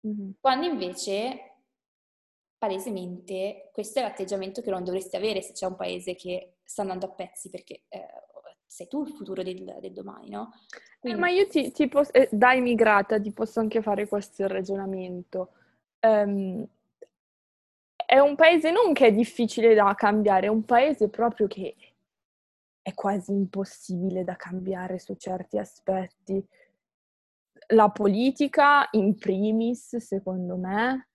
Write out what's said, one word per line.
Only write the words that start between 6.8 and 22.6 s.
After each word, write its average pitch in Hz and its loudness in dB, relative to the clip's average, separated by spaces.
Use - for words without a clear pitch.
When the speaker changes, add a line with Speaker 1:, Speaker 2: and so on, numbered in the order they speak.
Speaker 2:
andando 190 -6
a 185 -12
pezzi, - -16
perché, - -18
eh, - -16
sei - -20
tu 285 -6
il 262 -10
futuro 190 -10
del, 185 -10
del 190 -14
domani, 196 -16
no? 208 -12
Speaker 1:
Eh, 240 -6
Speaker 2:
Quindi 214 -4
Speaker 1:
ma 349 2
io 381 4
ti, 262 0
ti 294 0
pos-, 285 2
eh, 262 6
da 233 6
immigrata 220 4
ti 208 -8
posso 220 -4
anche 220 0
fare 208 -2
questo 202 -4
ragionamento. 190 -6
Ehm, 202 2
è - 6
un 285 6
paese 320 6
non 381 4
che 269 6
è 220 8
difficile 226 2
da 208 4
cambiare, 208 2
è 208 0
un 220 0
paese 247 4
proprio 220 0
che 190 -8